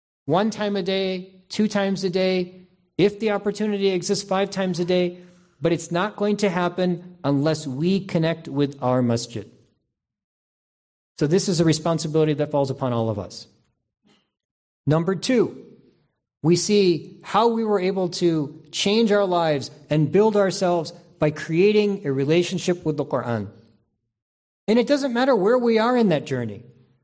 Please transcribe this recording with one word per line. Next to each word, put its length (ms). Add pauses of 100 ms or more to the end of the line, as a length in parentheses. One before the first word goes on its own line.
(240)
One 260
time 260
a 60
day, 500 (160)
two 200
times 360
a 60
day, 520 (360)
if 220
the 120
opportunity 560
exists, 360
five 260
times 300
a 40
day, 340 (420)
but 120
it's 180
not 260
going 220
to 120
happen 760
unless 420
we 340
connect 480
with 340
our 200
masjid. 480 (1700)
So 80
this 220
is 120
a 40
responsibility 680
that 160
falls 200
upon 220
all 160
of 100
us. 280 (1400)
Number 280
two, 500 (800)
we 140
see 680
how 260
we 160
were 160
able 300
to 600
change 400
our 140
lives 460 (180)
and 240
build 240
ourselves 560 (260)
by 120
creating 760
a 60
relationship 720
with 140
the 60
Quran. 440 (1200)
And 100
it 80
doesn't 280
matter 200
where 240
we 200
are 180
in 140
that 160
journey. 360 (420)